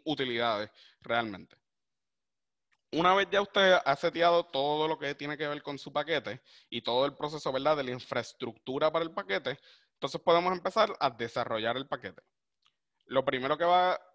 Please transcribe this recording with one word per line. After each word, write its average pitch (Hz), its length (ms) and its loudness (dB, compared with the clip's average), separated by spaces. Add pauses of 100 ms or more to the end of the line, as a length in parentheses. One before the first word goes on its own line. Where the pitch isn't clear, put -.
utilidades 117 640 -2 (300)
realmente. 113 560 -4 (1400)
Una 175 200 4
vez 196 160 2
ya 196 120 2
usted 190 420 4
ha 139 140 2
seteado 170 480 2
todo 147 420 0
lo 160 100 -2
que 143 180 -6
tiene 147 220 -8
que 147 120 -4
ver 147 120 -6
con 143 160 -8
su 143 140 -16
paquete 143 500 -4 (280)
y 117 120 -6
todo 127 240 2
el 139 80 -2
proceso, 147 380 -6
¿verdad?, 139 240 0
de 143 80 -2
la 127 80 -6
infraestructura 127 960 -4
para 160 140 0
el 165 80 -6
paquete, 165 480 -6 (360)
entonces 151 260 -8
podemos 180 320 4
empezar 190 480 0
a 139 80 2
desarrollar 117 640 -4
el 135 140 -8
paquete. - 320 -8 (880)
Lo 131 180 0
primero 135 320 0
que 170 80 0
va, 180 340 4 (160)